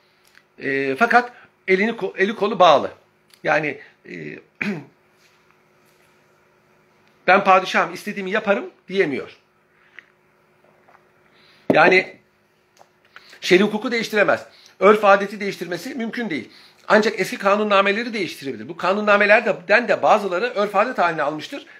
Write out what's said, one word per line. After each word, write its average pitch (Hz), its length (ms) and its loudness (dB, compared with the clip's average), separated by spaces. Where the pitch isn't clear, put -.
e, 135 400 -4
fakat 240 340 2
elini 190 220 2
ko-, 202 280 -8
eli 202 160 0
kolu 208 240 -4
bağlı. 143 320 6
Yani, 151 360 -2
e, 180 300 -14
<clears throat> - 60 -6
"Ben 190 180 4
padişahım, 185 500 2
istediğimi 190 360 -10
yaparım." 214 400 -2
diyemiyor. 160 480 -4
Yani 180 440 2
şer'i 185 220 4
hukuku 214 300 -4
değiştiremez. 214 540 0
Örf 208 240 4
adeti 196 360 2
değiştirmesi 180 540 -8
mümkün 226 360 -6
değil. 131 200 -8
Ancak 208 320 2
eski 208 180 -6
kanunnameleri 202 760 0
değiştirebilir. 135 540 -8
Bu 170 80 -12
kanunnamelerden 208 1120 2
de 156 140 0
bazıları 190 440 2
örf 208 300 -2
adet 226 220 0
haline 165 240 0
almıştır. 151 440 -8